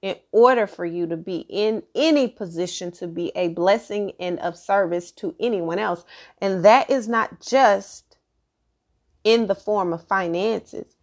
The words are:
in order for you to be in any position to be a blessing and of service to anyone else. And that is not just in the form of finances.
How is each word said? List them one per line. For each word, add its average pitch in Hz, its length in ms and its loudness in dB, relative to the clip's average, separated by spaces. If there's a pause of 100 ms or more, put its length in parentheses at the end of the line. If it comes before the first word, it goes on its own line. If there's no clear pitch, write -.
in 190 140 -4 (160)
order 233 360 6
for - 180 -10
you 170 220 -4
to 170 80 -4
be 170 320 -8
in 214 360 -2 (120)
any 294 320 2
position 175 640 -8
to 175 160 -12
be 165 280 -6
a 175 140 0
blessing 196 720 0
and 180 200 -6
of 170 180 -6
service 180 540 -2
to - 280 -10
anyone 190 400 -2
else. 185 240 -4 (360)
And 190 260 -2
that 233 240 6
is 247 180 0
not 226 320 -2
just 214 800 0 (1040)
in 226 240 4
the 190 80 0
form 190 380 -2
of 165 140 -10
finances. 190 960 -4